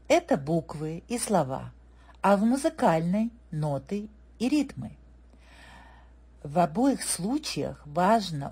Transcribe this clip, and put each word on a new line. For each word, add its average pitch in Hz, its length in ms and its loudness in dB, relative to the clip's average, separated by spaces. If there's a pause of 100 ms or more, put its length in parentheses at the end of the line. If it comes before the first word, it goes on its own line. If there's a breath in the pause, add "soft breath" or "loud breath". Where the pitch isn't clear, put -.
это 320 260 4
буквы 156 720 -4
и 233 100 -4
слова, 135 540 -2 (500 soft breath)
а 196 140 6
в 196 80 0
музыкальной — 226 880 2 (200)
ноты 151 580 -4 (280)
и 240 120 -2
ритмы. 277 420 -2 (1500 loud breath)
В 151 160 0
обоих 220 440 2
случаях 180 840 -4
важно 175 680 0